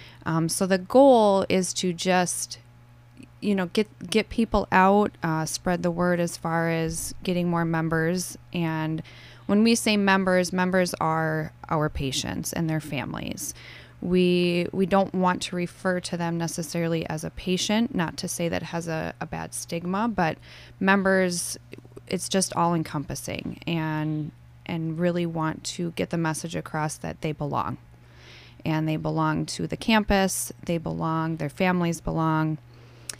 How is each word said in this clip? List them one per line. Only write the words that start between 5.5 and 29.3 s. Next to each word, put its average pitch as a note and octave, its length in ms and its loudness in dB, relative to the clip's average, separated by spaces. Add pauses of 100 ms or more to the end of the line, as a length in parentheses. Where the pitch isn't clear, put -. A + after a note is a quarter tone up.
the F3 80 2
word F3 280 2
as F3 180 -2
far E3 340 0
as E3 520 -2
getting F3 260 0
more E3+ 160 2
members. E3 720 0 (160)
And D#3+ 500 -2 (440)
when G#3 160 4
we A#3 120 6
say A3 220 2
members, F#3+ 560 4
members F#3 420 2
are D#3+ 580 -2 (160)
our D#3 200 0
patients - 640 -4
and E3 160 -2
their D#3 120 0
families. - 760 -8 (460)
We, F3 720 2
we F#3+ 140 0
don't G3 280 2
want F3+ 280 2
to - 140 -8
refer F3+ 440 -2
to - 160 -6
them E3+ 220 -2
necessarily E3 680 -4
as D#3 160 -6
a E3 80 -6
patient, G#3 640 -2
not F3 240 -2
to F3 100 -8
say E3+ 200 -4
that E3+ 140 -2
has E3+ 260 -8
a, D#3+ 320 -6
a D#3+ 60 -8
bad D#3+ 280 -10
stigma, F3+ 540 -4
but F3+ 280 0 (440)
members, F#3+ 800 2 (480)
it's - 220 -6
just - 260 0
all E3+ 200 2
encompassing, - 920 -6
and, D#3 640 -2 (360)
and D#3+ 320 -4
really F3 260 0
want E3 400 -4
to E3+ 280 -6
get E3+ 180 -4
the E3+ 80 -2
message E3 360 -4
across D#3 440 -4
that D#3+ 240 -10
they D#3 100 -4
belong. C3+ 460 -6 (840)
And D#3 240 0
they D#3 100 0
belong D#3 500 0